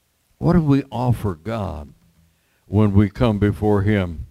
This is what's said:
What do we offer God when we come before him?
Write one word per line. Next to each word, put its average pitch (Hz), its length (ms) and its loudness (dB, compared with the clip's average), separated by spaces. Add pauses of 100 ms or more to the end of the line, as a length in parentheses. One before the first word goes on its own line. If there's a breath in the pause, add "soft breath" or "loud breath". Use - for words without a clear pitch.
(380)
What 151 140 0
do 175 80 4
we 139 300 2
offer 113 440 -2
God 80 600 -10 (720)
when 104 260 2
we 101 160 4
come 110 300 0
before 104 440 0
him? 92 480 -2